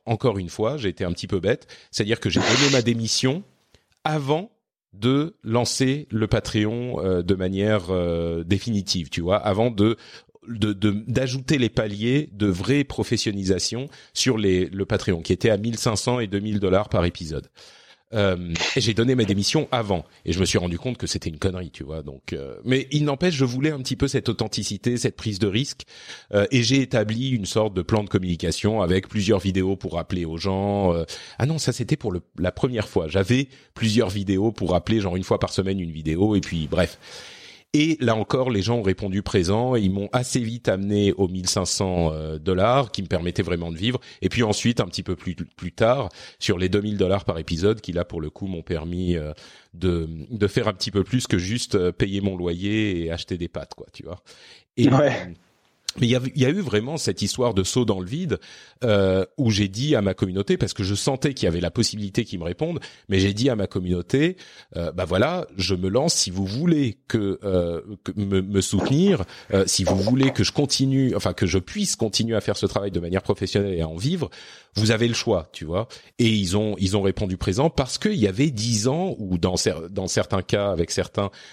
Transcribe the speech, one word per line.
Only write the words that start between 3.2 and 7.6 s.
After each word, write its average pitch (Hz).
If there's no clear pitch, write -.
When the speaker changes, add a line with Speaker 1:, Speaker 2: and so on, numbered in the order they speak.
Speaker 1:
avant 156
de 131
lancer 127
le 110
Patreon, 113
euh, 92
de 92
manière, 95